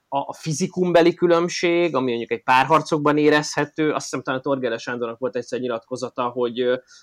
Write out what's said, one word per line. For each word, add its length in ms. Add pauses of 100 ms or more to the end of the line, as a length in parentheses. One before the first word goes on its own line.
(120)
a, 60
a 160
fizikumbeli 800
különbség, 840
ami 140
mondjuk 220
egy 120
párharcokban 720
érezhető, 760
azt 120
hiszem 180
talán 200
Torgele 360
Sándornak 420
volt 160
egyszer 240
nyilatkozata, 680
hogy, 340
ö, 140 (280)